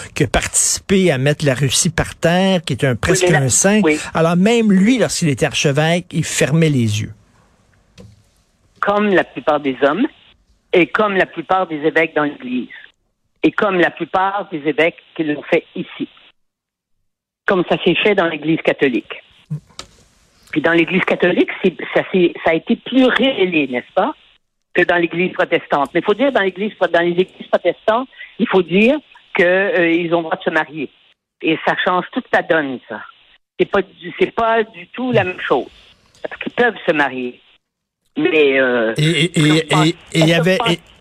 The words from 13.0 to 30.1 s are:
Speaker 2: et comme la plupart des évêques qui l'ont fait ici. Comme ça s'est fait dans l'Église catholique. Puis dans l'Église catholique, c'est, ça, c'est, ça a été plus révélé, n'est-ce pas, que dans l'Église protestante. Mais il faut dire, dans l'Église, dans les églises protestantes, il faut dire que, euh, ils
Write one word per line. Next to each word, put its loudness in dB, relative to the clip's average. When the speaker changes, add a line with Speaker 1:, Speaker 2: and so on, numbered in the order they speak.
Speaker 2:
et 2
comme 0
la 2
plupart -4
des -8
évêques -2
qui -4
l'ont -4
fait 0
ici. -10
Comme 0
ça 0
s'est 2
fait 2
dans 2
l'Église -2
catholique. 0
Puis -2
dans 0
l'Église 0
catholique, 0
c'est, 0
ça, 2
c'est, 2
ça 2
a 2
été -2
plus 2
révélé, 0
n'est-ce -8
pas, -2
que 2
dans 2
l'Église 0
protestante. -2
Mais -2
il -2
faut 0
dire, 2
dans 2
l'Église, -4
dans 2
les 0
églises -4
protestantes, 0
il 0
faut 2
dire 2
que, 2
euh, 2
ils 0